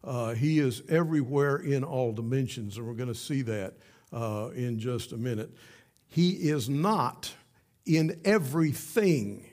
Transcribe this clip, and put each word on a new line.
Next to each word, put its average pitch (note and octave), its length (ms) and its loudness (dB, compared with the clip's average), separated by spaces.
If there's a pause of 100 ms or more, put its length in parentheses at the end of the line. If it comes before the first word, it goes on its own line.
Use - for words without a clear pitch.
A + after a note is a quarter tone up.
Uh, A#2+ 300 -4
he D3+ 240 2
is C3+ 320 2
everywhere C#3+ 680 2
in C#3 260 0
all B2+ 280 -2
dimensions, A2+ 640 -4
and A#2 100 -8
we're A#2 80 -6
gonna B2 180 -4
see C3+ 300 -4
that, G#2+ 320 -4 (360)
uh, A2 440 -4
in A#2+ 240 -4
just A#2+ 320 -4
a A#2 60 -8
minute. A2+ 340 -4 (560)
He F3 240 4
is D3+ 360 0
not D3 680 0 (500)
in D#3+ 400 2
everything D#3+ 1300 2